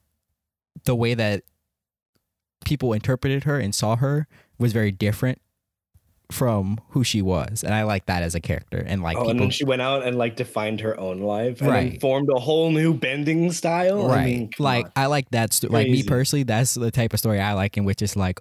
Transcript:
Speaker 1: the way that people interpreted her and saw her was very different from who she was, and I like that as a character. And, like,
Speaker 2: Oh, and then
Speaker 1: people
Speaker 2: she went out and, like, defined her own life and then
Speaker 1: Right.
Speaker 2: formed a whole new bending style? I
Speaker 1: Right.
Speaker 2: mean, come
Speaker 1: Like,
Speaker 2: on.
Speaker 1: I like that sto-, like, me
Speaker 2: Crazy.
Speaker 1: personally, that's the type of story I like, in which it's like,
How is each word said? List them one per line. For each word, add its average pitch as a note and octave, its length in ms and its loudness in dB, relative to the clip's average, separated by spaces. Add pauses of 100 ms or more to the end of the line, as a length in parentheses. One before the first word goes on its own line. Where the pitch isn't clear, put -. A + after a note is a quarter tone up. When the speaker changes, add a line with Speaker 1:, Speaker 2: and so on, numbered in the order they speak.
(840)
Speaker 1:
the C3 100 0
way A#2 200 0
that G#2+ 280 0 (1200)
people C3 300 0
interpreted C3+ 500 0
her C#3+ 160 0
and G2+ 160 -2
saw A2+ 220 0
her C#3+ 280 0 (320)
was A#2 140 2
very G#2+ 220 2
different G#2+ 480 0 (920)
from G#2+ 480 0 (100)
who C3+ 140 2
she A2 180 0
was, F#2 420 0
and G2+ 100 -2
I G#2+ 100 0
like G#2 240 -2
that F2+ 160 0
as E2+ 120 -2
a E2 60 -4
character. - 440 -4
And, F#2+ 180 -2
like, E2+ 160 -2
Speaker 2:
Oh, A#2+ 100 0
and A#2+ 120 2
then - 80 2
Speaker 1:
people - 0 -
Speaker 2:
she C#3 140 -4
went C3 180 0
out C3 240 -2
and, B2 140 -2
like, A#2 160 -2
defined A2 460 -4
her A2 180 -4
own F#2 220 -6
life A2 420 -2
and C#3 120 4
then A2+ 140 0
Speaker 1:
Right. - 100 -10
Speaker 2:
formed C#3 300 0
a C3 100 2
whole D#3 320 2
new D#3+ 220 4
bending D3 580 0
style? F3+ 600 0
I B2 60 4
Speaker 1:
Right. - 20 4
Speaker 2:
mean, B2 320 -2
come - 120 -6
Speaker 1:
Like, B2 220 2
Speaker 2:
on. - 100 -20
Speaker 1:
I C3+ 120 2
like C#3+ 240 0
that A2+ 220 2
sto-, - 160 -2
like, A#2 200 4
me B2+ 140 2
Speaker 2:
Crazy. - 0 -
Speaker 1:
personally, C3+ 400 0
that's A#2+ 320 0
the A#2 160 -2
type A#2 220 0
of A2 60 2
story G#2+ 200 2
I G#2 140 0
like, G2 240 0
in G2+ 80 2
which G2 160 0
it's G#2 140 -2
like, F#2 260 -2